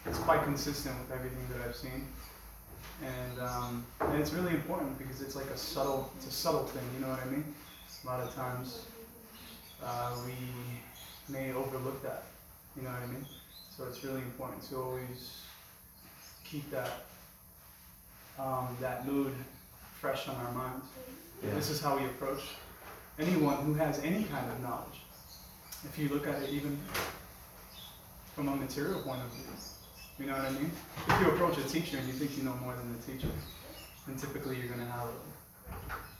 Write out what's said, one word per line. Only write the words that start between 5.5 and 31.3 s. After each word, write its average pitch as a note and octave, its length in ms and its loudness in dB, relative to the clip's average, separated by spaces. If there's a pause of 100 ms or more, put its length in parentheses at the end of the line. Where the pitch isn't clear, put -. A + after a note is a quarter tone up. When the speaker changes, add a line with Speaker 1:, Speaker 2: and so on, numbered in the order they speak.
Speaker 1:
a B2 80 -2
subtle, C3+ 580 2
it's - 100 -8
a B2 60 -4
subtle - 340 4
thing, B2 180 -4 (100)
you C3 60 -2
know C3 100 0
what B2+ 100 2
I B2+ 60 0
mean? D3 280 0 (480)
A C3 40 -6
lot B2+ 140 2
of A2 140 -2
times, B2 520 -2 (960)
uh, B2 400 0
we B2+ 100 -2 (1000)
may C3+ 200 0
overlook C3 500 0
that, - 220 -4 (500)
you C3+ 80 -6
know B2+ 80 -2
what B2 120 -2
I B2 40 -4
mean? C3+ 200 -4 (500)
So C3+ 100 -6
it's A#2+ 160 -8
really C3+ 200 0
important A#2+ 480 -6
to C3+ 60 -4
always B2+ 680 -4 (1000)
keep - 260 -6
that, - 360 -2 (1300)
um, B2+ 420 2
that B2+ 240 0
mood C#3 300 4 (680)
fresh C3+ 280 2
on C3+ 80 -2
our A#2+ 160 -2
minds. C3 340 -2 (560)
Speaker 2:
Yeah. - 120 2
Speaker 1:
This D3+ 160 4
is D3 100 2
how C#3 180 6
we C3 60 4
approach C3+ 380 0 (760)
anyone D3+ 460 8
who D3+ 100 6
has D3 300 6
any G3+ 200 6
kind B2+ 240 0
of B2 140 -2
knowledge. - 380 -4 (840)
If D3 140 -6
you D3 100 4
look C#3+ 200 4
at C#3 160 2
it C3+ 60 0
even C#3+ 280 2 (1600)
from C#3+ 100 2
a C#3 80 4
material C#3+ 460 2
point B2+ 220 -2
of A#2+ 100 -4
view, - 120 -8 (760)
you C#3 60 -2
know C#3 120 2
what C3+ 80 2
I C3 40 4
mean? C#3+ 200 2 (380)
If G3 120 10
you F3+ 120 12